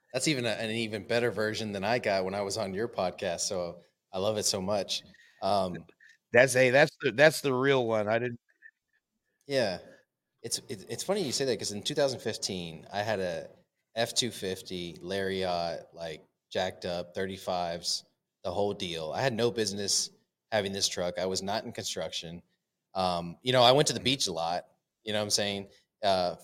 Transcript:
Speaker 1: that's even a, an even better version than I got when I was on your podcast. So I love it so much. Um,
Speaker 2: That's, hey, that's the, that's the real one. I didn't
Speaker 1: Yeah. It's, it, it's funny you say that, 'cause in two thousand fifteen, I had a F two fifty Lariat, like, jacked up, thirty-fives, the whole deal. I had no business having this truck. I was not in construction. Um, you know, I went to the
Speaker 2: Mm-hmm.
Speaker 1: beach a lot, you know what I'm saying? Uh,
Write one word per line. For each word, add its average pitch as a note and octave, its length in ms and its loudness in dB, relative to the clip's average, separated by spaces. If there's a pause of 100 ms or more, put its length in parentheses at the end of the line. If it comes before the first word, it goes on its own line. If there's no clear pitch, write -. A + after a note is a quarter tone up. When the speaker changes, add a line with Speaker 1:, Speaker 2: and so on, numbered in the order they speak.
(120)
Speaker 1:
that's B2+ 160 0
even C3 160 0
a, A#2 60 2
an G#2+ 200 -2
even A2 360 -2
better A#2 240 2
version G#2+ 420 -2
than G2 100 -4
I A#2 160 2
got G2 260 2
when F#2+ 100 -2
I G2+ 80 -2
was G2 160 -4
on F#2+ 160 -4
your G#2+ 120 -2
podcast. F2+ 540 -2
So F2 380 -4 (340)
I F#2+ 60 -6
love G#2+ 180 2
it G2+ 80 -2
so G2+ 160 0
much. F#2+ 420 -2 (400)
Um, F#2+ 340 0 (580)
Speaker 2:
That's, B2+ 180 8
hey, B2+ 180 6
that's C#3+ 200 6 (100)
the, C3+ 120 0
that's D3 300 6
the C#3 120 2
real C3 320 4
one. A2 220 2
I A2+ 100 2
didn't A#2+ 220 -4 (1040)
Speaker 1:
Yeah. A#2+ 320 0 (640)
It's, - 160 -4 (100)
it, F#2+ 220 -12
it's A#2 120 -6
funny G3+ 200 0
you C3 100 -2
say C#3 140 0
that, A#2 120 2
'cause G#2 140 -6
in G2+ 100 -6
two D3+ 120 -4
thousand C#3 260 2
fifteen, F2 720 -6
I G2+ 100 -2
had G#2+ 180 0
a E2+ 280 -4 (480)
F A#2 180 -2
two A#2 160 0
fifty F2+ 680 -8
Lariat, F2+ 960 -2
like, E2 280 -10 (280)
jacked F#2+ 340 -4
up, F2 300 -6
thirty-fives, F2+ 880 -4 (380)
the F#2+ 100 -4
whole G2+ 220 0
deal. D#2+ 380 -6
I G2 100 -2
had C3+ 100 2
no A#2 180 2
business G2+ 600 -2 (420)
having G2+ 200 2
this G2 160 -2
truck. F2+ 300 -2
I F2+ 80 -2
was F#2+ 160 -2
not G2+ 220 -4
in A#2 80 -10
construction. E2+ 680 -8 (520)
Um, F2 480 0
you B2+ 100 2
know, B2+ 100 8
I A#2+ 100 10
went D3 160 6
to C#3 60 -2
the A#2 60 -4
Speaker 2:
Mm-hmm. - 40 -10
Speaker 1:
beach C3 220 2
a F#2+ 60 -4
lot, E2 340 -2 (380)
you G#2+ 80 -4
know G#2+ 60 0
what G#2+ 60 0
I'm G#2 60 -4
saying? G2+ 380 0 (340)
Uh, F#2 420 2